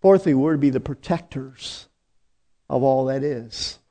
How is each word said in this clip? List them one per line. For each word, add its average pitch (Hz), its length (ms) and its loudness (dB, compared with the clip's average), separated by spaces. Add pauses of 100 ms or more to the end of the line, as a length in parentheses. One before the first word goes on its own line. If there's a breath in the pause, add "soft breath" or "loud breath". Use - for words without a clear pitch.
Fourthly, 190 320 6
we're 143 200 2
to 151 40 0
be 139 120 2
the 127 100 -2
protectors - 1080 -10 (800)
of 131 140 0
all 131 220 2
that 135 180 -2
is. 120 560 -8 (120)